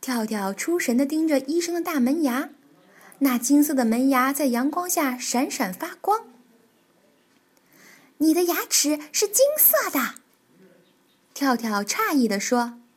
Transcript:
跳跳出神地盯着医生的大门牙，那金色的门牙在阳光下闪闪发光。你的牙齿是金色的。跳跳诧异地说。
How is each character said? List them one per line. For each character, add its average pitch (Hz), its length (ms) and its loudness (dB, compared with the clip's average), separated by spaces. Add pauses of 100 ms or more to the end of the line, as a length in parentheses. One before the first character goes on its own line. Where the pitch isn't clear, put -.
跳 240 240 -4
跳 208 280 -4
出 330 260 -4
神 262 180 0
地 269 80 4
盯 311 220 -2
着 302 140 2
医 294 200 -2
生 339 140 -4
的 349 60 -4
大 330 200 -2
门 269 220 2
牙， 269 280 -2 (680)
那 262 180 2
金 285 260 4
色 294 120 2
的 262 100 2
门 233 240 2
牙 269 240 2
在 285 140 0
阳 247 240 0
光 349 180 -4
下 285 300 -2
闪 254 320 -2
闪 202 220 -4
发 330 280 -10
光。 440 260 -2 (1900)
你 311 160 4
的 349 100 2
牙 349 240 0
齿 294 300 0 (140)
是 - 140 0
金 494 180 2 (140)
色 523 320 2
的。 254 240 -4 (1200)
跳 269 220 0
跳 220 280 -2
诧 427 300 -2
异 262 120 4
地 196 140 0
说。 240 400 -2 (160)